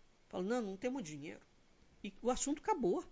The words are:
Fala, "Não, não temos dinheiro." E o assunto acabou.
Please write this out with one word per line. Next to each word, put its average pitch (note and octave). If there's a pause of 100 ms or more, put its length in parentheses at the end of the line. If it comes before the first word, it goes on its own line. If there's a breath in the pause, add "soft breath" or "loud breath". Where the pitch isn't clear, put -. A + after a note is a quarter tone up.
(280)
Fala, F#3
"Não, A#3+
não G3
temos B3
dinheiro." D3+ (580)
E G#3
o A3+
assunto C#4
acabou. D4+